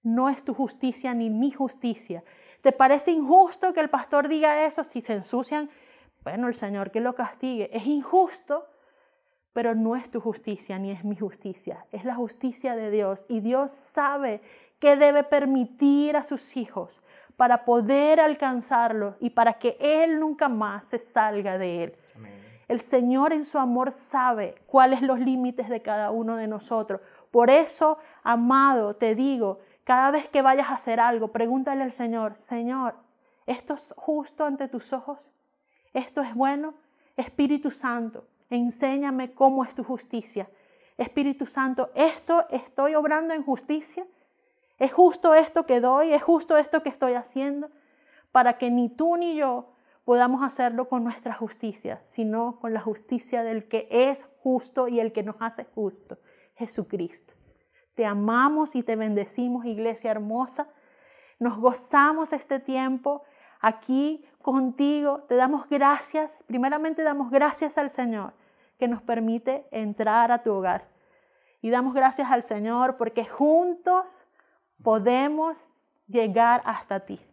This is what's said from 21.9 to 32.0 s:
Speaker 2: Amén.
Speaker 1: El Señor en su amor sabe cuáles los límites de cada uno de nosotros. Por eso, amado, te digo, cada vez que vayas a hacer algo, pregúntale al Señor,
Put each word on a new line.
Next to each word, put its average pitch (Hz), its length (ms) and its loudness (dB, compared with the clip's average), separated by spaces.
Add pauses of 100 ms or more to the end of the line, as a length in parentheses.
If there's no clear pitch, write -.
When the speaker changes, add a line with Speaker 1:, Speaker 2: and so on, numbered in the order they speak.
Speaker 2:
Amén. 101 240 -20 (280)
Speaker 1:
El 233 140 -4
Señor 262 520 2
en 302 120 -4
su 302 120 -6
amor 247 340 0
sabe 247 640 -2 (120)
cuáles 262 340 6
los 262 180 0
límites 247 500 -4
de 226 120 -6
cada 208 300 -4
uno 226 240 -4
de 220 120 -6
nosotros. 214 540 -6 (300)
Por 240 180 6
eso, 311 480 4 (260)
amado, 240 720 2
te 220 200 0
digo, 233 440 -2 (260)
cada 262 260 4
vez 294 160 -2
que 269 160 0
vayas 269 260 4
a 269 60 -4
hacer 233 240 -2
algo, 233 300 2
pregúntale 262 520 -2
al 254 120 -6
Señor, 226 420 -6